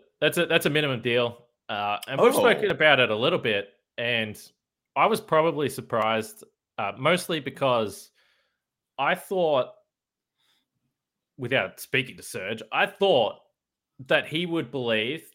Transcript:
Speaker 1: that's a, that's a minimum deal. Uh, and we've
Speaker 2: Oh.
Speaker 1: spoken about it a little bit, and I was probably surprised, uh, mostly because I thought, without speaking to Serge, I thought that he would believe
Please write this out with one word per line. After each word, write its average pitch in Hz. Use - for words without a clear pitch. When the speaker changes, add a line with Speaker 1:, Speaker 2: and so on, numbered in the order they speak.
Speaker 1:
that's 151
a, 170
that's 165
a 165
minimum 143
deal. 120
Uh, 104
and 139
we've 233
Speaker 2:
Oh. -
Speaker 1:
spoken 214
about 147
it 117
a 107
little 151
bit, 107
and 117
I 147
was 214
probably 156
surprised, 110
uh, 117
mostly 160
because 123
I 151
thought, 160
without 117
speaking 127
to 85
Serge, 110
I 170
thought 185
that 147
he 170
would 165
believe 123